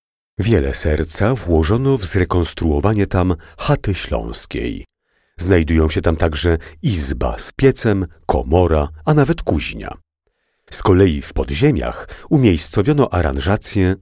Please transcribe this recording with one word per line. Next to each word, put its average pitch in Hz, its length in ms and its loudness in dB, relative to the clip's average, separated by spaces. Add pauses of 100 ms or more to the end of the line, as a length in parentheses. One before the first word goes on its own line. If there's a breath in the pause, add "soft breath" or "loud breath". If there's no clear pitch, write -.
(380)
Wiele 90 360 2
serca 80 600 -2
włożono 107 640 0
w 98 60 -6
zrekonstruowanie 90 1040 0
tam 90 300 0 (220 loud breath)
chaty 131 360 -2
śląskiej. 57 880 -8 (540)
Znajdują 82 500 2
się 90 120 -2
tam 82 160 0
także 82 420 0 (240 loud breath)
izba 69 560 -2
z - 140 -12
piecem, 110 540 2 (200 soft breath)
komora, 76 600 2 (160)
a 151 100 2
nawet 151 280 2
kuźnia. - 540 -4 (760)
Z - 120 -12
kolei 92 400 4
w - 100 -12
podziemiach 71 760 -2 (220 loud breath)
umiejscowiono 123 800 2
aranżację 90 920 0